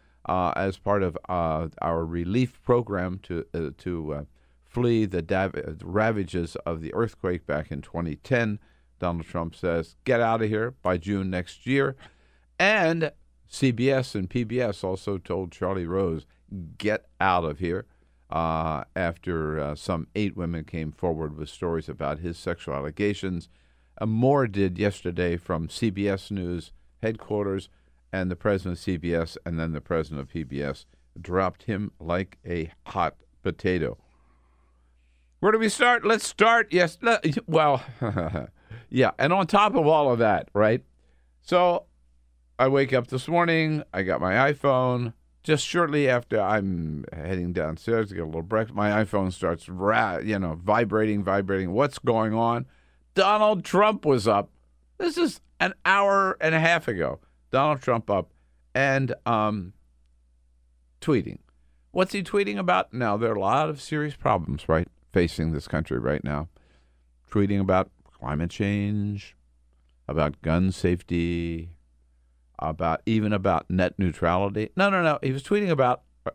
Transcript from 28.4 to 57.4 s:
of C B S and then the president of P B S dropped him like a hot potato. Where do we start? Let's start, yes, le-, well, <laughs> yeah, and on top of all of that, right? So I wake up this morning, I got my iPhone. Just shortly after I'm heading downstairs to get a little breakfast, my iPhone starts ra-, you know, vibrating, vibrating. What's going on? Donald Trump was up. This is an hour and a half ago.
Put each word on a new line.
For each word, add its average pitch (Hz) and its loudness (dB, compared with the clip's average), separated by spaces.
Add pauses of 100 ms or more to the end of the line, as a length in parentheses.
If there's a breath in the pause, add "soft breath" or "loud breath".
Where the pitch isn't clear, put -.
of - -18
C 92 0
B 85 -4
S 82 -2
and 82 -4
then 82 -4
the 73 -6
president 78 -4
of 67 -12
P 82 -6
B 67 -6
S 69 -6 (340)
dropped 92 -2
him 104 -4
like 87 -4
a 82 -4 (160)
hot - -2 (260)
potato. 87 -2 (1400)
Where 202 6
do 220 4
we 220 2
start? 240 2
Let's 214 2
start, 226 4
yes, 170 2
le-, 233 4 (280)
well, 151 4 (160)
<laughs> 82 -4 (400 loud breath)
yeah, 123 4
and 147 2
on 190 4
top 208 4
of 160 4
all 147 6
of 117 2
that, 107 2
right? 107 4 (560)
So 180 2 (760)
I 131 4
wake 135 4
up 123 2
this 127 -6
morning, 160 2
I 95 -4
got 87 0
my 113 2
iPhone. 127 0 (280)
Just 151 0
shortly 147 2
after 120 0
I'm 95 0
heading 87 -4
downstairs 92 -2
to 92 -10
get 85 -4
a - -4
little 80 -6
breakfast, 110 -2
my 104 2
iPhone 98 0
starts 85 -4
ra-, 98 0
you 101 -2
know, 85 -2
vibrating, 107 2
vibrating. 95 0
What's 135 0
going 110 0
on? 117 0 (480)
Donald 208 2
Trump 208 2
was 123 2
up. 101 2 (480)
This 339 -2
is 339 0 (180)
an 180 0 (140)
hour 196 4
and 160 2
a 160 2
half 165 2
ago. 82 -2 (320)